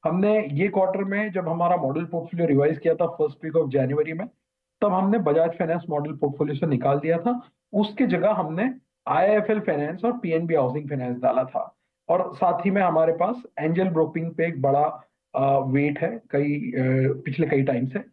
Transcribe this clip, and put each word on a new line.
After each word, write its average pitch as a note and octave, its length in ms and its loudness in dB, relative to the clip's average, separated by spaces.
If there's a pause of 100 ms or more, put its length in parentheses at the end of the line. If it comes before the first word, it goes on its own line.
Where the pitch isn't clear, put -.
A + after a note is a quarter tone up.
हमने G3+ 420 2
ये C#3+ 220 0
quarter F#3+ 360 0
में G3+ 280 -4
जब F3 160 -4
हमारा F3 280 0
model D3 280 -2
portfolio E3+ 440 -4
revise D3 300 4
किया E3 160 2
था E3 120 0
first D3+ 380 -4
week D#3+ 100 -6
of D#3+ 120 4
January C#3+ 520 0
में, G#3 80 -6 (540)
तब G#3 120 2
हमने G3 260 2
Bajaj D#3+ 320 2
Finance E3 400 -2
model D3+ 220 -4
portfolio C#3+ 440 -2
से E3+ 100 -2
निकाल C#3 320 2
दिया D#3+ 200 0
था, B3 320 -4 (220)
उसके G#3 340 0
जगह F3+ 240 2
हमने G3 440 -2 (340)
आईआईएफ़एल G#3 520 2
Finance D#3 440 -4
और A#3+ 140 0
पीएनबी E3 360 -2
हाउसिंग C#3 340 0
Finance B2 300 -4
डाला B2 260 2
था। - 300 -8 (340)
और F3+ 260 0
साथ F3 300 0
ही G3 60 2
में G3 120 2
हमारे E3 300 2
पास F3+ 300 -2 (160)
Angel E3+ 300 0
Broking E3 420 -2
पे D#3+ 160 -2
एक D#3 160 -6
बड़ा, - 440 0 (280)
अ, C#3 240 2
weight C#3 400 0
है - 320 -4
कई, D3 420 -2
अ, B2 60 -2 (460)
पिछले D3+ 220 0
कई C#3 160 2
टाइम C3 240 0
से। C3 120 -6 (140)